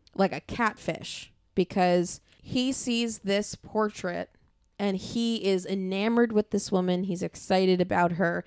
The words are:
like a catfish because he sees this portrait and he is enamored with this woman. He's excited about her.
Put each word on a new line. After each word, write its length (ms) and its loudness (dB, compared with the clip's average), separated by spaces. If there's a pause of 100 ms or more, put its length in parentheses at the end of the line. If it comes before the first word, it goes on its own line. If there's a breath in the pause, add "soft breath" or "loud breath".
(140)
like 180 2
a 60 -6
catfish 920 -6 (240)
because 640 2 (200 soft breath)
he 300 -2
sees 540 -2
this 320 -2
portrait 720 -4 (480)
and 180 0
he 480 -2
is 200 2
enamored 680 0
with 180 2
this 220 -2
woman. 320 2
He's 180 -4
excited 580 2
about 320 2
her. 340 0